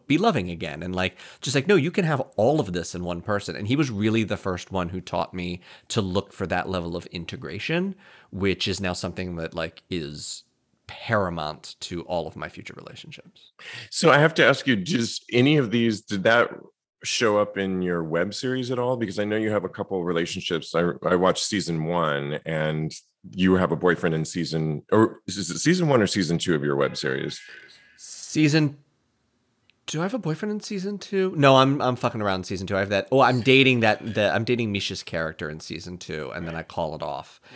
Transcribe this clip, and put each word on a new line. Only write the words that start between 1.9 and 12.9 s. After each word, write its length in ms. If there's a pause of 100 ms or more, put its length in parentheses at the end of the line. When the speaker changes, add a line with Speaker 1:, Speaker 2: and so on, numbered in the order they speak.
Speaker 1:
can 140
have 160 (160)
all 240
of 120
this 220
in 80
one 180
person." 360
And 100
he 80
was 160
really 320
the 140
first 340
one 200
who 100
taught 340
me 260 (280)
to 120
look 320
for 140
that 220
level 260
of 120
integration, 920 (340)
which 380
is 120
now 120
something 440
that, 180
like, 360
is 540 (420)
paramount 920
to 220
all 260
of 80
my 120
future 280
relationships. 760 (400)